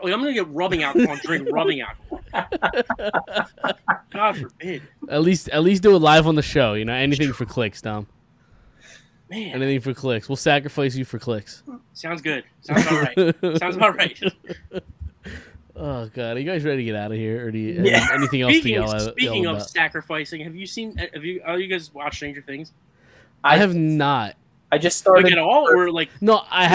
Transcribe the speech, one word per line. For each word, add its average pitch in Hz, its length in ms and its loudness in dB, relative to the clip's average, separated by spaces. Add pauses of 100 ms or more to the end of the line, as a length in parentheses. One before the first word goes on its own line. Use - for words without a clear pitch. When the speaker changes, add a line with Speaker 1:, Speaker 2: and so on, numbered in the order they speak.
Speaker 1:
like, 185 100 0
I'm 220 60 0
gonna 277 140 -2
get 196 160 -2
rubbing 170 340 -2
alcohol 147 300 2
and - 100 -10
drink 165 280 -4
rubbing - 300 0
alcohol. - 400 -14 (100)
Speaker 2:
<laughs> - 1500 -4 (340)
Speaker 1:
God 202 260 -2
forbid. 156 460 -10 (260)
Speaker 2:
At 151 140 0
least, 175 260 0
at 151 140 0
least 185 180 2
do 202 140 8
it 175 40 6
live 156 280 6
on 160 80 4
the 151 80 2
show. 123 300 2
You 107 120 -4
know, 117 80 -4
anything 139 400 0
for 120 120 -6
clicks, 110 360 -4
Dom. 107 240 -8 (1300)
Speaker 1:
Man. 208 220 -10
Speaker 2:
Anything 135 260 -2
for 135 120 -6
clicks. 120 360 -4
We'll 135 60 -4
sacrifice 143 600 0
you 131 100 -6
for 117 140 -10
clicks. - 440 -8 (300)
Speaker 1:
Sounds 165 280 -10
good. 139 220 -4 (180)
Sounds 160 240 2
about 156 320 0
right. 170 400 0
Speaker 2:
<laughs> - 20 -
Speaker 1:
Sounds 180 180 -2
about 202 200 4
right. 170 220 -2 (1600)
Speaker 2:
Oh, 131 380 -8
God. 117 240 -6
Are - 20 -6
you 139 60 -6
guys 170 180 -4
ready 147 140 0
to 127 60 -2
get 110 120 -4
out 104 160 -4
of 110 60 -4
here? 113 300 -4
Or 110 40 -4
do 110 60 -4
you, 113 260 -2
Speaker 3:
Yeah. - 300 4
Speaker 2:
anything 139 280 0
else 127 120 4
Speaker 1:
Speaking 143 220 2
Speaker 2:
to 107 60 2
yell 107 100 -2
Speaker 1:
of, 107 160 -2
Speaker 2:
at, 117 60 -8
Speaker 1:
speaking 233 300 -2
Speaker 2:
yell 165 100 -2
Speaker 1:
of 156 40 -4
Speaker 2:
about? - 120 -8
Speaker 1:
sacrificing, 156 720 -4
have 160 140 -12
you 190 120 -12
seen, 220 300 -10
have 165 280 -10
you, 180 200 -8
are 175 140 -4
you 190 80 -6
guys 175 260 -6
watched 143 240 -8
Stranger 143 240 -12
Things? 143 300 -14 (720)
Speaker 2:
I 147 120 8
Speaker 3:
I - 20 6
Speaker 2:
have 190 180 4
not. 143 600 0 (360)
Speaker 3:
I 147 80 4
just 170 180 0
started 185 280 6
Speaker 1:
Like, 180 80 6
at 170 60 2
all, 247 300 4
or, 180 220 4
like, 165 180 -4 (120)
Speaker 2:
No, 208 280 4
I 180 180 2
Speaker 1:
this 165 80 6